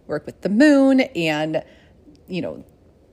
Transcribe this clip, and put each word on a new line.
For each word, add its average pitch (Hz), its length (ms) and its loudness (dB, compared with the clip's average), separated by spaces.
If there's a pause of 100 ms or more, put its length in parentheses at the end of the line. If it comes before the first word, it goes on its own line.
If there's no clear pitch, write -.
work 151 200 -10
with - 140 -20
the - 80 -6
moon 269 520 4
and, 160 640 -4 (640)
you 180 160 -8
know, 82 220 -12 (480)